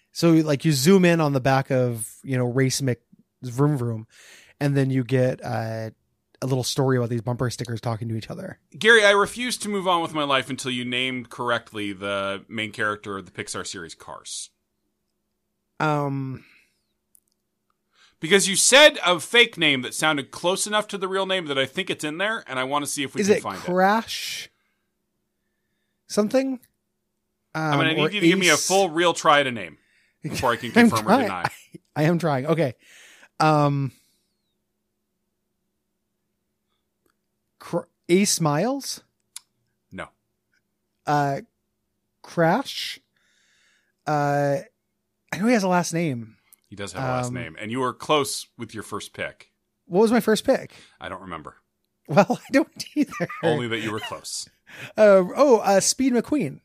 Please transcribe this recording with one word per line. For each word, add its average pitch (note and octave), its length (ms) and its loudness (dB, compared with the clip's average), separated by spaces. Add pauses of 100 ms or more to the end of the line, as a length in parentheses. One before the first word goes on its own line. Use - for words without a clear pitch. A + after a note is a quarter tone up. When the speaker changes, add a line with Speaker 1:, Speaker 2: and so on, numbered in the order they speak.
(140)
Speaker 1:
So, E3+ 180 2
like, D3+ 320 2
you D#3+ 80 2
zoom E3 340 6
in E3+ 140 4
on D3 140 2
the C3+ 80 0
back C3+ 280 2
of, B2 400 0 (140)
you C3 140 -4
know, B2 80 0
Race B2+ 360 0
Mick B2+ 160 -2 (460)
Vroom C3+ 340 0
Vroom, A#2 300 -6 (520)
and C#3+ 160 0
then C3+ 140 2
you C3 140 0
get, B2+ 400 0
uh, A2+ 460 -6 (520)
a C3 60 -6
little B2+ 160 0
story C3 340 0
about A#2+ 120 -2
these A#2+ 120 -4
bumper B2 280 -4
stickers A#2+ 320 -8
talking A#2 280 -6
to A2+ 60 -4
each A2 140 -10
other. - 300 -14 (180)
Speaker 2:
Gary, G#3+ 280 6
I G3+ 60 8
refuse G#3 460 0
to G3+ 120 -8
move G3 180 -2
on F3 140 2
with D3+ 120 -6
my D#3 100 -2
life C3+ 260 0
until C3+ 220 -8
you B2 140 -6
named B2 440 -6
correctly A2+ 640 -6
the G2 560 -6
main A2 240 -8
character G#2 460 -6
of F#2 80 -12
the F#2 60 -20
Pixar G2+ 340 -10
series E2+ 300 -14
Cars. - 540 -16 (1300)
Speaker 1:
Um, C#3 680 -4 (1700)
Speaker 2:
Because F3 280 2
you F#3+ 80 -2
said C#4+ 500 8
a F3 140 2
fake A#3 380 2
name D3 240 2
that A#2 120 -10
sounded D#3 380 -2
close F#3 360 -2
enough G#3 220 -2
to G3+ 80 -10
the F#3 100 -6
real F#3+ 180 -2
name F#3+ 220 -4
that C#3+ 100 -4
I C3+ 80 2
think F#3 240 -8
it's - 140 -6
in D3+ 140 -6
there, G#3 300 -4
and C3 120 -6
I C3 40 -2
wanna C#3 240 -4
see C#3+ 160 -6
if C3 120 -8
we - 60 -2
Speaker 1:
is G3 60 0
Speaker 2:
can G3 100 4
Speaker 1:
it - 60 -6
Speaker 2:
find F#3+ 140 -8
it. F3 60 -14
Speaker 1:
Crash F#3+ 840 -2 (1600)
something? C4 520 0 (920)
Speaker 2:
I'm D#3 240 0
gonna D#3 120 2
Speaker 1:
Um, D#3+ 60 0
Speaker 2:
need D3+ 60 0
Speaker 1:
or D#3 100 0
Speaker 2:
you G#3 100 -4
to E3+ 60 6
give F3+ 120 4
me F3 100 4
a D#3 40 6
Speaker 1:
Ace? - 140 0
Speaker 2:
full F#3+ 220 4
real E3 240 2
try D3+ 300 4
to C3 80 -2
name F#2 260 -10 (440)
before B2+ 300 -2
I A#2 60 2
can A#2 120 -8
Speaker 1:
<laughs> A#2 60 -2
I'm A#3 140 8
Speaker 2:
confirm A2+ 100 0
or G#2+ 40 -4
Speaker 1:
trying. G#3+ 200 4
Speaker 2:
deny. F#2 200 -4 (520)
Speaker 1:
I, C#3+ 60 0
I - 20 4
am E3+ 160 2
trying. C#3+ 280 -2
Okay. D#3 280 0 (640)
Um, C#3+ 520 2 (3750)
Cr-, - 200 -6 (300)
Ace G3 320 4
Miles? F#3 600 -2 (880)
Speaker 2:
No. F2+ 160 -12 (1000)
Speaker 1:
Uh, C#3+ 360 0 (800)
Crash? - 800 -2 (1080)
Uh, C#3+ 500 0 (760)
I C#3+ 60 -8
know G3 100 -2
he B3 60 4
has G#3 100 2
a F#3+ 40 0
last F3+ 260 0
name. C3 420 -4 (400)
Speaker 2:
He G2 80 -10
does G2 80 -10
have C3 120 -8
a C3 40 -4
last B2 220 -2
Speaker 1:
Um, B2 60 -8
Speaker 2:
name, E2 220 -10
and G#2+ 140 -10
you B2 80 -4
were B2+ 140 -2
close - 540 -2 (100)
with A2+ 160 -14
your G#2+ 100 -10
first - 300 -12
pick. - 400 -12 (320)
Speaker 1:
What F3 160 0
was A3 100 4
my A#3+ 80 4
first G#3+ 260 0
pick? G#3+ 280 -2 (260)
Speaker 2:
I D#2+ 80 -14
don't F#2 140 -12
remember. F2 340 -12 (540)
Speaker 1:
Well, F3+ 180 4 (160)
<laughs> - 60 -20
I - 20 -8
don't - 340 -2 (100)
either. C#4 320 -2 (160)
Speaker 2:
Only D3+ 260 0
that A2+ 100 -2
you G#2+ 140 -6
were A2 80 -6
close. - 480 -12 (480)
Speaker 1:
Uh, G3+ 260 8 (140)
oh, B3 260 6
uh, G3 160 4
Speed C4 320 0
McQueen. G#3+ 540 -2